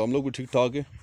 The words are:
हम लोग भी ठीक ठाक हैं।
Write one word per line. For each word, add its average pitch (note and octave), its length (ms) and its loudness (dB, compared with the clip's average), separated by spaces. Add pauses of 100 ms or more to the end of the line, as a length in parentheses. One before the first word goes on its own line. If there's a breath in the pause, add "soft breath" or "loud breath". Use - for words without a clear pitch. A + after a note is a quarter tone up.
हम A#2 100 2
लोग C3+ 120 2
भी C#3 60 -4
ठीक B2+ 180 -8
ठाक B2 260 2
हैं। C#3+ 100 -4 (180)